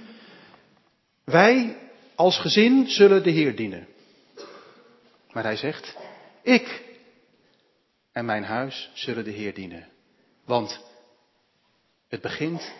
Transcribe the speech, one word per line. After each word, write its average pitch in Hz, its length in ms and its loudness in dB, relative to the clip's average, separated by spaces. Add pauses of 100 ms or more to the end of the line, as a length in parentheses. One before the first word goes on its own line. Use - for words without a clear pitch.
(1200)
"Wij 220 540 4 (360)
als 175 240 2
gezin 240 500 4
zullen 196 340 6
de 180 80 2
Heer 151 260 0
dienen." 95 320 -10 (1400)
Maar 113 100 -8
hij 110 140 -4
zegt, - 400 -10 (460)
"Ik - 400 2 (1300)
en 120 120 -8
mijn 107 200 -4
huis 120 500 -10
zullen 113 300 -8
de 107 60 -10
Heer 101 240 -10
dienen." 87 340 -16 (560)
Want 117 360 -4 (1300)
het 113 120 -12
begint 165 600 -8